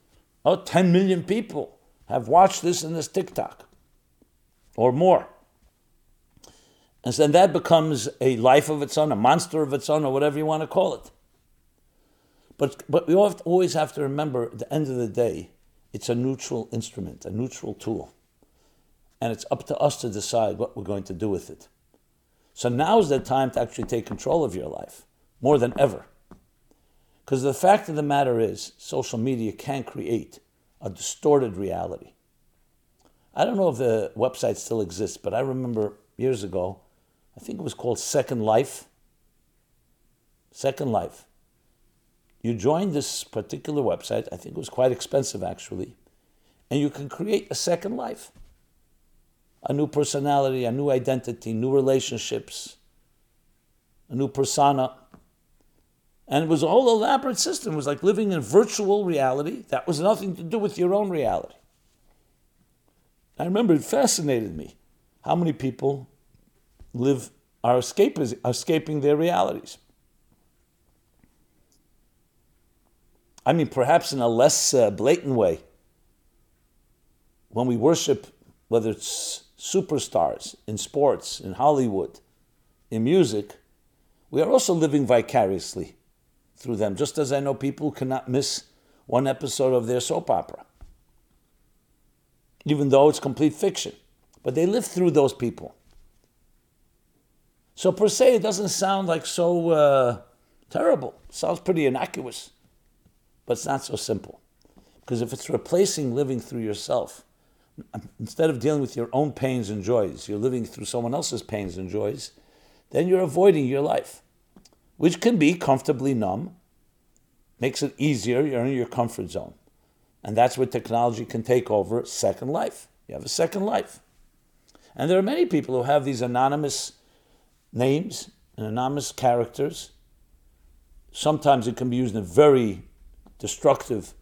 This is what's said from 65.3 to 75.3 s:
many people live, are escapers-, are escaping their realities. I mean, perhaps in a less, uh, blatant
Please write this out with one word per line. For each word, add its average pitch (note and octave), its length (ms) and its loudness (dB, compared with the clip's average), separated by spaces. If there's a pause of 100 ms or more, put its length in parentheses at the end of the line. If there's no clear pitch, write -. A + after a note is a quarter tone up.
many E3+ 180 0
people C3 560 -4 (840)
live, B2 360 0 (340)
are B2 140 4
escapers-, B2+ 680 0
are B2 80 0
escaping D3+ 500 -2
their D3 140 4
realities. - 600 0 (3750)
I C3 80 4
mean, D#3+ 140 2
perhaps C#3+ 460 2
in C3+ 80 -4
a A#2 60 2
less, A#2+ 460 4
uh, A#2+ 160 4
blatant C3 460 0